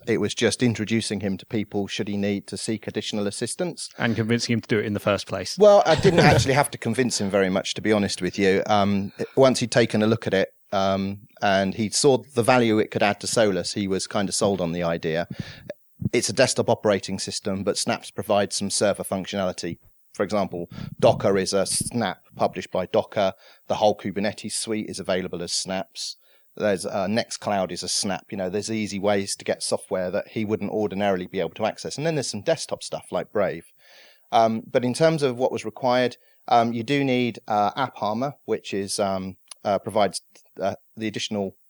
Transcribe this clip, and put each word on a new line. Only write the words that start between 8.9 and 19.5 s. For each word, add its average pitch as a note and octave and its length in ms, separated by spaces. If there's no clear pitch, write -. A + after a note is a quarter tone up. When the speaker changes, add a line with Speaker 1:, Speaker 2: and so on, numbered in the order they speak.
Speaker 1:
once C3 240
he'd A#2 100
taken A#2 320
a G#2+ 40
look A2 200
at - 60
it, F#2+ 160
um, G2 500
and G2 340
he G#2+ 140
saw C3 300
the A#2 80
value A#2 360
it - 120
could G#2+ 120
add G#2 180
to G2+ 60
Solus. G2 460
He G#2 140
was F#2+ 200
kind G2+ 220
of - 60
sold G2+ 260
on E2+ 100
the F2 120
idea. E2+ 440
It's A#2+ 160
a A2 40
desktop A#2+ 360
operating G2 500
system, G2 440
but - 140
Snaps - 340
provides G2+ 440
some G2+ 140
server F#2+ 340
functionality. G2 720